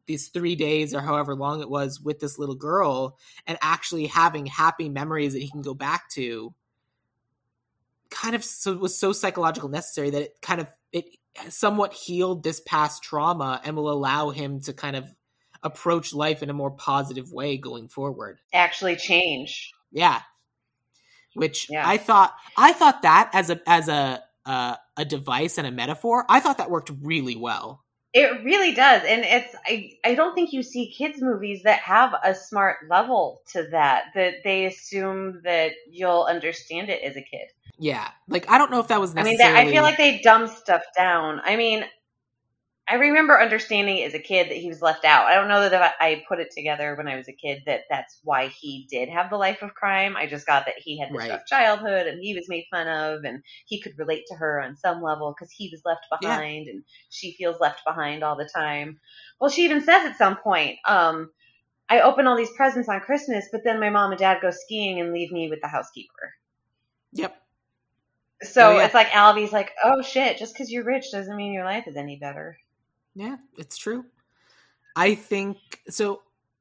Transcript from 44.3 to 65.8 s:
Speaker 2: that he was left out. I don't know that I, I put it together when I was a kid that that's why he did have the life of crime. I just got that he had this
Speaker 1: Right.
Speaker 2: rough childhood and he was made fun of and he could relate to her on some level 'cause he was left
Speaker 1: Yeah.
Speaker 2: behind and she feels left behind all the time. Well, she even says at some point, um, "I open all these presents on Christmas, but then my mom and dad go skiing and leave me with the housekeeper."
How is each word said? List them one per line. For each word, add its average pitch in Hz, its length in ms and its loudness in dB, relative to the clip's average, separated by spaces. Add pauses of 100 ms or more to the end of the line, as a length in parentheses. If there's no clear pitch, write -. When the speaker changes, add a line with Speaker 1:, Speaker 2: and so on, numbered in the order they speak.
Speaker 2:
that 143 80 -8
he 170 120 -10
was 160 120 -12
left 160 240 2
out. 143 220 8
I 170 80 6
don't 202 140 4
know 202 200 4
that 180 320 4
I, 160 100 4
I 156 160 -4
put 180 120 -4
it 160 160 -8
together 147 400 -4
when 147 120 -8
I 135 100 -6
was 131 120 -14
a 131 40 -16
kid 139 340 -8
that 131 220 -2
that's 135 340 -8
why 135 260 0
he 135 420 -14
did 127 180 -6
have 175 200 -4
the 208 80 -4
life 196 260 -2
of 202 120 -12
crime. 196 420 -2
I 151 100 -4
just 143 200 -12
got 143 180 2
that 131 140 -6
he 151 200 -12
had 143 140 -10
this - 140 -8
Speaker 1:
Right. - 40 -8
Speaker 2:
rough - 160 -10
childhood 208 600 0
and 156 140 -8
he 202 140 -8
was 180 140 -12
made 170 220 -10
fun 170 180 -6
of 156 360 -4
and 131 180 -12 (220)
he 208 160 -10
could 143 160 -16
relate 156 320 -6
to 185 60 -16
her 151 260 -4
on 135 160 -10
some 170 240 -2
level 151 340 -4
'cause - 160 -20
he 196 200 -14
was 160 140 -20
left 170 200 -4 (140)
Speaker 1:
Yeah. 190 240 -2
Speaker 2:
behind 151 240 -10
and - 160 -16 (260)
she - 280 -16
feels 170 240 -4
left 147 260 0
behind 156 360 -4
all 151 140 -4
the 147 160 -8
time. 151 460 -6 (420)
Well, 277 100 2
she 339 140 2
even 294 160 2
says 339 240 6
at 262 120 -8
some 196 200 4
point, 165 500 0
um, 160 440 2 (580)
"I 240 120 6
open 277 260 6
all 240 100 4
these 233 200 -2
presents 254 320 0
on 190 120 -4
Christmas, 262 500 -4
but 220 140 -6
then 220 140 0
my 208 120 0
mom 202 200 2
and 185 80 -6
dad 190 220 4
go 180 100 0
skiing 196 500 -6
and 170 120 -4
leave 170 180 -6
me 165 180 -6
with 156 120 -8
the 147 80 -6
housekeeper." - 640 -12 (800)